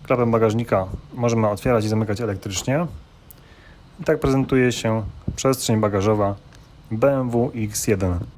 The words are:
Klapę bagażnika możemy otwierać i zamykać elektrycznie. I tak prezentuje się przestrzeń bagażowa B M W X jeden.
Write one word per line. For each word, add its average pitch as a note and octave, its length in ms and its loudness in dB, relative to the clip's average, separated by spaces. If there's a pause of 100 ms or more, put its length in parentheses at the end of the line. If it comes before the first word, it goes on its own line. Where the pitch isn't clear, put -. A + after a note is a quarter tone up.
Klapę B2 240 2
bagażnika A2+ 600 2 (280)
możemy A2+ 340 2
otwierać G#2+ 360 2
i G#2+ 40 -2
zamykać G#2+ 320 -2
elektrycznie. A2 680 -4 (1120)
I E3+ 40 -12
tak D3+ 160 0
prezentuje C3 520 2
się A2+ 300 -2 (340)
przestrzeń B2 440 0
bagażowa G#2 540 2 (560)
B C3+ 300 2
M B2+ 100 -2
W A#2 240 0
X G#2+ 320 -4
jeden. F#2 320 0 (200)